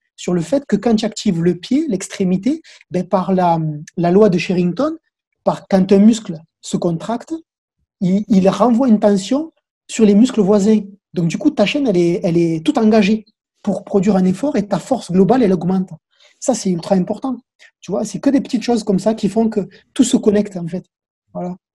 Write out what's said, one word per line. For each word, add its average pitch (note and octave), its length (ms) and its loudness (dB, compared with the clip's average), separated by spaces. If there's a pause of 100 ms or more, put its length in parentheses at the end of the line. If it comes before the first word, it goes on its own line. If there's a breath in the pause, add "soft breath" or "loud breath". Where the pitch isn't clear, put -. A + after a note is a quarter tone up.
(160)
sur - 180 -6
le F3 80 0
fait C#4 260 -2
que - 80 0
quand A3 200 0
tu A3 100 -2
actives F#3+ 360 -4
le F3 140 0
pied, C#4 320 -4
l'extrémité, G3 720 -4 (300 loud breath)
ben F#3 120 -2
par F#3 300 -2
la, F3 260 2 (380)
la E3+ 140 0
loi G#3 180 6
de F3+ 80 2
Sherrington, F#3 600 -2 (460)
par, - 240 -4
quand F#3+ 240 2
un G3 80 6
muscle G#3 400 2 (220)
se - 160 -6
contracte, F3+ 560 -6 (680)
il, F#3+ 260 0
il F#3+ 220 2
renvoie A#3 380 2
une G#3+ 120 4
tension A3 520 0 (360)
sur - 180 0
les G3+ 100 6
muscles A3+ 260 4
voisins. G#3 400 4 (320)
Donc, E3+ 140 -2
du - 120 -4
coup, D4+ 100 0
ta G#3 160 2
chaîne, C#4 220 -2
elle F#3 100 0
est, F3 260 2
elle E3+ 140 0
est D#3+ 260 0
toute D4 140 -2
engagée A3 480 2 (380)
pour G3 200 -4
produire G3 320 0
un F#3 100 2
effort C#4 300 -2
et G3+ 120 -2
ta F#3+ 120 -2
force - 320 -6
globale, G3 320 4
elle F#3+ 100 2
augmente. F#3 360 -2 (500 soft breath)
Ça, - 140 -2
c'est G3+ 160 -4
ultra F3+ 260 -2
important. A3 420 -4 (420 soft breath)
Tu - 120 -14
vois, A3 140 -4
c'est - 140 -10
que C4+ 100 -2
des C4+ 120 2
petites - 220 -6
choses A#3+ 200 -2
comme F#3+ 160 0
ça A3 140 0
qui G#3+ 160 -2
font A3 200 0
que G3+ 180 -4 (260 loud breath)
tout B3+ 100 0
se - 140 2
connecte, G3+ 380 0
en F3 120 -8
fait. F3 180 -10 (480)
Voilà. F3+ 220 -10 (200)